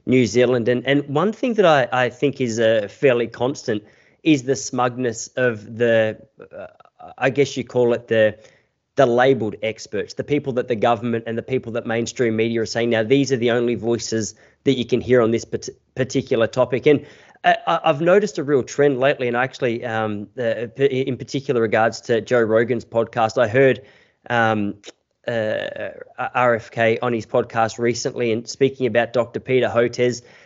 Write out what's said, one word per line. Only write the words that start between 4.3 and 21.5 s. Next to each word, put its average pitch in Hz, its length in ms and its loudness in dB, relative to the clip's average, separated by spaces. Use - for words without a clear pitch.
the 131 120 0
smugness 123 720 -4
of 117 400 -2
the, 113 420 2
uh, 95 100 -14
I 131 120 0
guess 139 260 -2
you 127 80 -6
call 120 300 0
it 113 140 -6
the, 110 300 2
the 139 100 6
labelled 120 580 2
experts, 107 500 -6
the - 100 -8
people 143 300 -4
that 123 140 -4
the 120 80 -2
government 117 520 0
and 113 100 -6
the 110 60 -6
people 123 300 -6
that 117 120 -6
mainstream 113 500 -2
media 113 260 0
are 107 60 -2
saying, 117 240 -2
"Now, 113 100 2
these 131 300 2
are 131 60 0
the 117 120 0
only 120 240 0
voices 113 640 -4
that 139 80 2
you 120 120 -2
can 113 160 -2
hear 123 180 4
on 113 120 4
this 117 140 -2
pat-, - 240 -10
particular 117 500 -2
topic." 123 400 -2
And 147 180 4
I, 175 220 4
I, 165 200 0
I've 156 160 0
noticed 196 360 2
a 160 60 -4
real 135 180 2
trend 143 380 0
lately, 131 280 0
and 120 80 -2
I 123 80 0
actually, 120 400 -4
um, 110 440 -4
uh, 117 380 -4
p-, 135 320 0
in 123 100 -4
particular 131 420 -2